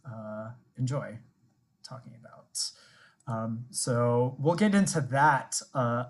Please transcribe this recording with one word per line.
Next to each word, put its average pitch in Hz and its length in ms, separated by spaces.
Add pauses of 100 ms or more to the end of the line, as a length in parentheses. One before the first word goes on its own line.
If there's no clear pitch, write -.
uh, 110 440 (280)
enjoy 120 400 (680)
talking - 320
about. - 520 (560)
Um, 113 440
so 120 680
we'll 156 160
get 202 200
into 170 260
that, 135 600 (140)
uh, 120 360